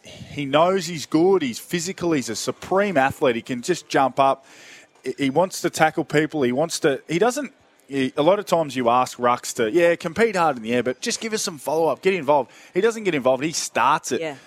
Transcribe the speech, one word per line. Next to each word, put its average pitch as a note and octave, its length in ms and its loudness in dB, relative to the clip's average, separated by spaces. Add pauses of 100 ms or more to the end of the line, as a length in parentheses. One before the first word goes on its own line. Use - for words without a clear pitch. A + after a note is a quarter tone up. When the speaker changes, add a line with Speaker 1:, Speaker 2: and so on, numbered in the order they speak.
Speaker 1:
he - 420 -12
knows D#3+ 420 2
he's E3 200 -8
good. F3+ 360 4
He's A#3+ 160 -4
physical. F3 540 -4
He's B2+ 160 0
a G#2+ 80 -6
supreme F#3 600 -2
athlete. C3+ 400 2
He A2+ 60 -4
can B2 200 -8
just - 260 -4
jump C3+ 320 2
up. C3+ 240 2 (600)
He, C3 140 -6
he C#3 120 0
wants E3+ 320 0
to E3+ 80 -2
tackle D#3 340 0
people. D3+ 380 0
He B2 100 2
wants D#3 280 -2
to, C#3 280 2
he D#3+ 100 -2
doesn't, A#3+ 340 -2 (340)
he, C3+ 300 -4
a D3 60 2
lot F3+ 160 4
of G3 80 -8
times D#3+ 280 0
you B2 140 0
ask B2+ 300 2
rucks B2 380 0
to, A2+ 140 0
"Yeah, E3+ 260 4
compete F#3+ 400 -2
hard D#3+ 200 2
in A#2 60 -10
the A2 100 -4
air, B2 100 2
but B2 200 -6
just - 180 -4
give A3 140 -6
us G#3+ 80 -4
some E3+ 160 -8
follow-up, D3+ 420 -2
get F#3+ 140 0
involved." C#3+ 360 0 (220)
He F3+ 80 0
doesn't A3 240 0
get F3+ 100 0
involved. B2+ 300 2
He D#3+ 80 -4
starts C3+ 580 0
it. D#3+ 120 -2
Speaker 2:
Yeah. D3+ 140 -8 (100)